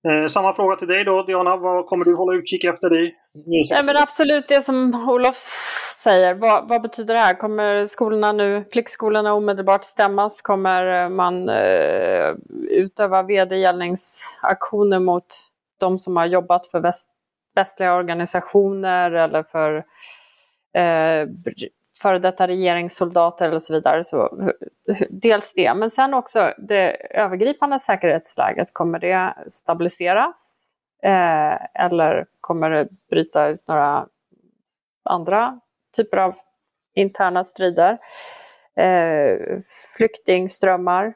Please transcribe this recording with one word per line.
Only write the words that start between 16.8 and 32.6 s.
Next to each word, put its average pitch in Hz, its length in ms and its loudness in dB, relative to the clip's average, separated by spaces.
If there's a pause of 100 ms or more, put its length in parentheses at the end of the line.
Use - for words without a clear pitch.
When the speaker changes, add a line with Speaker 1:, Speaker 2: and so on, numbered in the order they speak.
Speaker 2:
västliga 190 400 0
organisationer 180 1160 0
eller 160 320 0
för, 156 340 -2 (1000)
eh, 160 520 2
br-, - 420 -12 (320)
före 190 180 2
detta 185 280 0
regeringssoldater 175 1000 0
eller 160 120 -2
så 160 140 -6
vidare? 156 300 0
Så, 160 140 -6
hu-, - 360 -2 (440)
hu-, - 120 -2
dels 208 440 0
det, 135 200 2
men 220 180 -2
sen 269 220 0
också 233 400 0 (140)
det 190 300 0 (140)
övergripande 262 680 0
säkerhetsläget. 165 920 -2
Kommer 165 260 -4
det 185 340 -2 (140)
stabiliseras? 175 1200 -4 (340)
Eh, 170 840 2
eller 165 400 2 (160)
kommer 160 280 -2